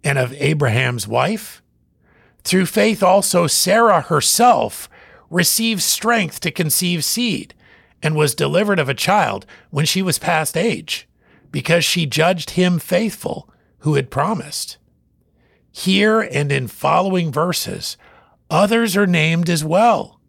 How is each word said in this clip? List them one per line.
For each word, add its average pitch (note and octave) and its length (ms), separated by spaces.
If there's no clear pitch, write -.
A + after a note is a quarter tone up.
And C#3 140
of B2+ 160
Abraham's B2+ 720
wife? C#3 540
Through F#3 220
faith G#3 380
also F3+ 440
Sarah G3 540
herself D#3 880
received F#3 520
strength G#3+ 600
to D#3+ 100
conceive F3 540
seed - 480
and D#3 120
was D3+ 200
delivered F3+ 440
of C3+ 100
a C3+ 60
child D#3+ 500
when D3+ 160
she F#3 160
was F#3 160
past D#3+ 400
age, - 500
because D#3+ 340
she F3 200
judged D#3+ 460
him F3+ 280
faithful - 680
who D3+ 160
had C3+ 140
promised. - 680
Here G3+ 500
and C#3+ 300
in C3+ 160
following E3+ 640
verses, - 680
others G3+ 480
are G3+ 100
named E3 420
as D#3+ 140
well. F#3+ 640